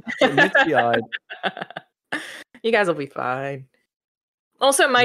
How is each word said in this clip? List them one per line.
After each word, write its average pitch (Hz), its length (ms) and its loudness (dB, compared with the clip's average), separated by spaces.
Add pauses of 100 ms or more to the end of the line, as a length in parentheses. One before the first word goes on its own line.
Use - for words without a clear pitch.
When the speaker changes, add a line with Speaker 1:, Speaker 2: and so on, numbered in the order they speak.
Speaker 1:
<laughs> - 140 -10
Speaker 2:
Getting - 160 2
misty-eyed. 120 680 2 (1600)
Speaker 1:
You 226 80 0
guys 208 160 2
will 165 80 0
be 143 100 -6
fine. 135 600 -8 (920)
Also, 277 280 4
Mike, 247 180 4